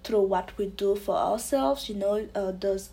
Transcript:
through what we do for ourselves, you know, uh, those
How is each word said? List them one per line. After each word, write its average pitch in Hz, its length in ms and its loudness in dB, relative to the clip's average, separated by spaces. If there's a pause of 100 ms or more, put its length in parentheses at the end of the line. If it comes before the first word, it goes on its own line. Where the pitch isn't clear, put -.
through 214 200 2
what 190 340 0
we 202 80 -2
do 196 320 0
for 202 180 -2
ourselves, 269 760 0
you 208 40 -6
know, 208 400 0
uh, 190 240 -2
those 190 340 -2